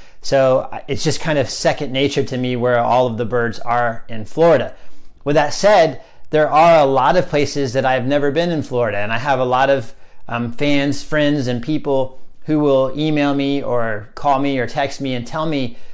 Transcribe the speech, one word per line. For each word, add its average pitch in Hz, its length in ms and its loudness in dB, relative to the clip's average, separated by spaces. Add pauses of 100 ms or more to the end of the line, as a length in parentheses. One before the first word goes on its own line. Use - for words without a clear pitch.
(220)
so 135 500 2
I, - 160 -10
it's 135 160 -2
just 139 160 0
kind 151 180 0
of 123 120 -2
second 143 420 -2
nature 139 300 0
to 127 160 -4
me 123 180 -2
where 120 220 0
all 120 300 2
of 113 100 -4
the 117 80 -4
birds 117 320 -2
are 117 500 0
in - 160 -4
Florida. 156 500 2 (500)
With 147 100 0
that 147 180 2
said, 175 480 4 (300)
there 151 180 2
are 160 300 6
a 143 80 6
lot 135 300 2
of 180 120 2
places 143 460 0
that 131 100 0
I've 131 220 0
never 143 240 2
been 170 220 0
in 151 100 -2
Florida, 117 360 -2
and 104 140 -2
I 117 60 0
have 131 220 0
a 131 40 2
lot 127 240 2
of, 131 260 0 (340)
um, 120 240 -4
fans, 143 500 0
friends, 147 440 0
and 123 140 -2
people 139 580 -2 (280)
who 156 120 0
will 135 400 2
email 147 360 0
me 139 280 -2
or 113 520 -2
call 139 240 0
me 139 200 -2
or 120 80 -2
text 139 320 -4
me 135 160 -4
and 120 120 -6
tell 160 180 -6
me 135 320 -2 (180)